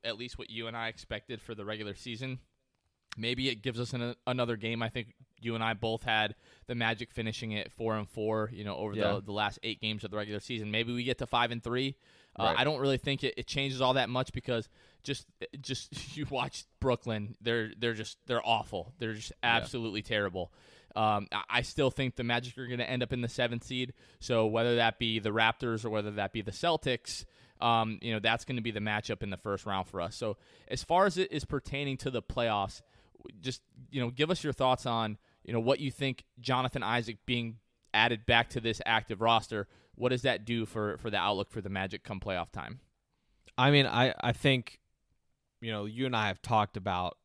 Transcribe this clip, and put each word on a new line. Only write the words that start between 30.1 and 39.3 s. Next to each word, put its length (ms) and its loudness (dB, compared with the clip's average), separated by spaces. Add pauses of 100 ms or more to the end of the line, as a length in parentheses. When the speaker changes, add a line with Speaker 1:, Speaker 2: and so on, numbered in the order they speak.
Speaker 1:
So 180 -4 (320)
as 160 -6
far 220 6
as 120 2
it 140 0
is 140 -4
pertaining 520 -4
to 140 -4
the 100 -2
playoffs, 600 0 (600)
just, 200 -6 (300)
you 100 -2
know, 80 0
give 200 2
us 140 0
your 100 0
thoughts 320 4
on, 320 0 (260)
you 100 -6
know, 60 2
what 200 4
you 120 -2
think 340 -4 (140)
Jonathan 440 0
Isaac 420 0
being 320 0 (360)
added 320 4
back 240 6
to 100 -4
this 260 0
active 360 0
roster, 460 4 (280)